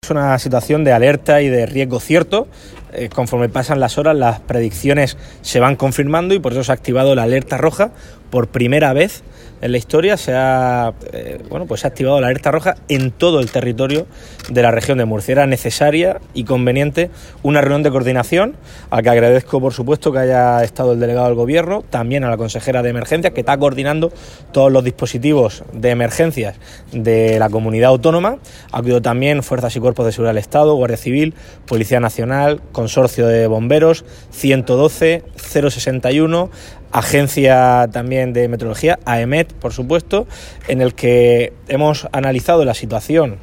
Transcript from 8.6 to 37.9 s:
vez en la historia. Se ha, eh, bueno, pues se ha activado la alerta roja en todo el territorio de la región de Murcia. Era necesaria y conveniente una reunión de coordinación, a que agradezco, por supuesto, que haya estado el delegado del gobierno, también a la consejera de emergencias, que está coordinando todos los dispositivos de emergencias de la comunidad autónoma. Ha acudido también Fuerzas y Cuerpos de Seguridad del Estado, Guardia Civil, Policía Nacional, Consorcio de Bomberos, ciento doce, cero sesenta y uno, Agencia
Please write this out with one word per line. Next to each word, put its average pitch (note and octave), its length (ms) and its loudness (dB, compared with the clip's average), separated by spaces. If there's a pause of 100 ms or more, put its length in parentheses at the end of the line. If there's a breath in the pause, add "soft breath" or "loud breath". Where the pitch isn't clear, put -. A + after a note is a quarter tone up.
vez E3 300 0 (380 loud breath)
en A#2+ 100 -4
la B2 60 0
historia. E3+ 400 0
Se - 160 -6
ha, B2+ 600 0 (180)
eh, A#1+ 280 -12 (100)
bueno, E3+ 180 -8
pues G#2+ 140 -6
se - 60 -4
ha - 20 0
activado C3+ 300 0
la B2+ 80 0
alerta C3 220 0
roja D#3+ 260 0 (120)
en C3 240 -2
todo E3 300 2
el A2+ 100 -4
territorio C3 560 -2 (420 loud breath)
de B2 120 2
la A#2 100 6
región A#2 260 0
de A#2+ 80 0
Murcia. A2 280 -4
Era C#3 120 4
necesaria D3 760 0 (140)
y A#2+ 120 -8
conveniente C3+ 680 0 (320 loud breath)
una D3 180 2
reunión C#3 220 0
de C#3+ 80 2
coordinación, C3 640 0 (340 loud breath)
a A#2 120 0
que A2+ 80 2
agradezco, A#2+ 500 4
por C3 140 -2
supuesto, C#3+ 380 -2
que C3 80 -2
haya B2 440 2
estado B2 300 -2
el A#2+ 60 -2
delegado A#2+ 280 0
del A#2+ 80 0
gobierno, E3 540 -2
también B2+ 340 -4
a B2 60 -2
la A#2 80 -2
consejera A#2+ 440 -4
de A#2+ 80 -2
emergencias, A#2+ 440 -2
que B2+ 80 -6
está C#3 160 0
coordinando C#3+ 540 -2 (400 loud breath)
todos C3+ 200 4
los C3 120 4
dispositivos B2+ 800 -2 (100)
de A2+ 180 -2
emergencias A#2+ 640 -2 (360 loud breath)
de A2+ 460 2
la A2 120 2
comunidad A2 400 2
autónoma. E3 480 2 (340 loud breath)
Ha B2+ 60 -6
acudido B2 240 0
también B2+ 420 0
Fuerzas B2 320 -4
y B2+ 40 -6
Cuerpos A#2+ 260 0
de A2 60 0
Seguridad A2+ 200 -2
del A2 80 -2
Estado, D3+ 360 2
Guardia A#2+ 220 -2
Civil, D3+ 360 -2 (340 loud breath)
Policía A#2 320 0
Nacional, C3+ 640 -2 (100)
Consorcio A#2+ 560 0
de A2+ 200 2
Bomberos, C#3+ 580 2 (260 loud breath)
ciento C3 460 0
doce, D#3+ 460 2 (120)
cero D3 340 -2
sesenta B2+ 420 -4
y D3 100 2
uno, E3+ 280 0 (420 loud breath)
Agencia B2+ 1000 4